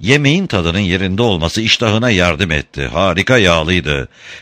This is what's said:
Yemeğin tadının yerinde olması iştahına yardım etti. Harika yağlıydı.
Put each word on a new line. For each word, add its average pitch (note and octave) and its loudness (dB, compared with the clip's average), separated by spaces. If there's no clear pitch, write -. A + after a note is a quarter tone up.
Yemeğin D3 2
tadının E2+ -2
yerinde F#2+ 0
olması F#2+ 0
iştahına A2+ 0
yardım F2+ 0
etti. C#2+ -4
Harika F#2 0
yağlıydı. D#2+ 0